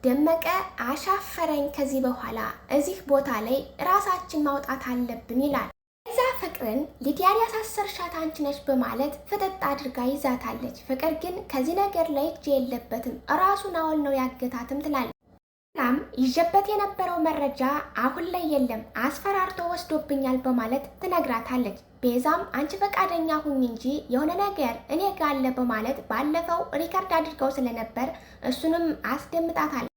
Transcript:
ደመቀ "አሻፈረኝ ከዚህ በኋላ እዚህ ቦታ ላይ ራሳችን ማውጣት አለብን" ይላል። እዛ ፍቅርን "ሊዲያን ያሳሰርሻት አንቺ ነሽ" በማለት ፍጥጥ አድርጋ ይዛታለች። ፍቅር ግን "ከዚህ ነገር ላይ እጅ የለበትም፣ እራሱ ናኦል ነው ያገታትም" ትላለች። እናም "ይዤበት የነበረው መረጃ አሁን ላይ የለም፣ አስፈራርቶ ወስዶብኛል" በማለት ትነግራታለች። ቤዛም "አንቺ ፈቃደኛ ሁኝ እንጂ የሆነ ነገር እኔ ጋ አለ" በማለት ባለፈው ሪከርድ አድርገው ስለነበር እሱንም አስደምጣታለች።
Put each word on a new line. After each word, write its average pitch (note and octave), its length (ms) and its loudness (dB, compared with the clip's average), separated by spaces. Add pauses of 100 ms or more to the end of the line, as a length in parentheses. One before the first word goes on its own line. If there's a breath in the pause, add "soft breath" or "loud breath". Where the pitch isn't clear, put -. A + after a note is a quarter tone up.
ደመቀ D4+ 440 4 (360)
"አሻፈረኝ D4+ 880 -2
ከዚህ C4+ 300 0
በኋላ B3 380 -2 (320)
እዚህ - 340 2
ቦታ C#4 260 4 (100)
ላይ A#3+ 180 0 (240)
ራሳችን F#4 640 2
ማውጣት C#4 420 -2
አለብን" A#3+ 540 -2
ይላል። C4+ 300 0 (360)
እዛ A#4 140 0 (160)
ፍቅርን B3+ 460 -2 (180)
"ሊዲያን F#4+ 400 4
ያሳሰርሻት G4+ 760 -2
አንቺ D#4+ 240 -4
ነሽ" C#4+ 220 -2
በማለት B3+ 520 2 (100)
ፍጥጥ G4 300 -2 (100)
አድርጋ C#4 420 -4
ይዛታለች። B3 760 -2
ፍቅር D4+ 340 -2
ግን F4+ 200 -6 (100)
"ከዚህ D4 300 0
ነገር F#4+ 340 2
ላይ C#4+ 180 0
እጅ - 200 -8
የለበትም፣ B3 680 -2 (120)
እራሱ F#4+ 420 4
ናኦል D#4+ 300 0
ነው C#4 140 2
ያገታትም" C4 680 -2
ትላለች። C#4+ 340 -2 (600)
እናም B3+ 200 4 (200)
"ይዤበት E4+ 500 4
የነበረው G4 540 0
መረጃ D4+ 400 2 (360)
አሁን C4+ 300 0
ላይ F4+ 200 -2
የለም፣ B3 340 2 (180)
አስፈራርቶ F#4 680 0
ወስዶብኛል" C#4+ 720 0
በማለት B3 460 0 (120)
ትነግራታለች። B3+ 800 0 (220)
ቤዛም B3+ 440 2 (100)
"አንቺ D4 240 -2
ፈቃደኛ F#4 520 0 (100)
ሁኝ C#4+ 240 0
እንጂ A#3 220 -2 (220)
የሆነ C#4 300 2
ነገር F#4+ 380 0 (140)
እኔ D#4+ 220 0
ጋ G4 160 -4
አለ" C4+ 260 2
በማለት A#3+ 520 0
ባለፈው D#4+ 560 0 (160)
ሪከርድ F4 380 0
አድርገው D#4 380 0
ስለነበር A#3+ 580 -2 (360 loud breath)
እሱንም D#4+ 380 2 (240)
አስደምጣታለች። D4 760 -2 (100)